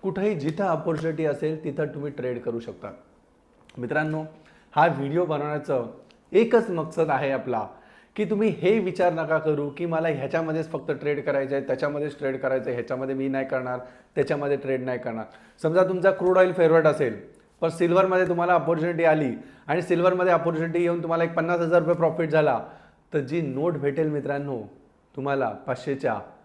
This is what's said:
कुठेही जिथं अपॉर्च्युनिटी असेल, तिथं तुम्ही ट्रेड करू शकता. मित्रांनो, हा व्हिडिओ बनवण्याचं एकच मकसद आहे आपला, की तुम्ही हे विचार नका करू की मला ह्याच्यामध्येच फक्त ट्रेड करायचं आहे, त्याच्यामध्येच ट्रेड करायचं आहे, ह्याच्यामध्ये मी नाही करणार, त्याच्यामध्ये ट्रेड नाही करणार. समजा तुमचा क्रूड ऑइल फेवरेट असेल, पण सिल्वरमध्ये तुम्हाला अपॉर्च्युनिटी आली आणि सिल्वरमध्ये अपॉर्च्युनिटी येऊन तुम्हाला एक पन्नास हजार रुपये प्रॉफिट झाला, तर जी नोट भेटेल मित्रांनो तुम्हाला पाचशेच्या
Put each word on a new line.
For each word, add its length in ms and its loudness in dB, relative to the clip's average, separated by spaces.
कुठेही 340 -2
जिथं 280 -4
अपॉर्च्युनिटी 600 -2
असेल, 380 -2
तिथं 220 -4
तुम्ही 260 -8
ट्रेड 300 -6
करू 180 -4
शकता. 280 -14
मित्रांनो, 460 -2
हा 120 6
व्हिडिओ 380 0
बनवण्याचं 600 -2
एकच 380 4
मकसद 400 -2
आहे 220 0
आपला, 360 -2
की 100 -2
तुम्ही 240 2
हे 300 2
विचार 340 2
नका 240 0
करू 320 0
की 160 -8
मला 220 0
ह्याच्यामध्येच 640 -2
फक्त 200 -6
ट्रेड 320 -2
करायचं 320 -2
आहे, 120 -4
त्याच्यामध्येच 500 -2
ट्रेड 220 -4
करायचं 260 0
आहे, 80 -4
ह्याच्यामध्ये 420 -4
मी 120 -2
नाही 180 -2
करणार, 340 -4
त्याच्यामध्ये 420 0
ट्रेड 240 -2
नाही 180 -4
करणार. 260 -8
समजा 200 4
तुमचा 280 2
क्रूड 260 2
ऑइल 160 6
फेवरेट 340 6
असेल, 320 2
पण 80 2
सिल्वरमध्ये 580 4
तुम्हाला 280 2
अपॉर्च्युनिटी 480 0
आली 320 4
आणि 140 0
सिल्वरमध्ये 520 4
अपॉर्च्युनिटी 480 0
येऊन 220 0
तुम्हाला 200 0
एक 100 -2
पन्नास 260 0
हजार 200 4
रुपये 160 2
प्रॉफिट 340 0
झाला, 360 2
तर 60 2
जी 220 -4
नोट 320 -2
भेटेल 360 0
मित्रांनो 520 -4
तुम्हाला 340 -2
पाचशेच्या 680 -4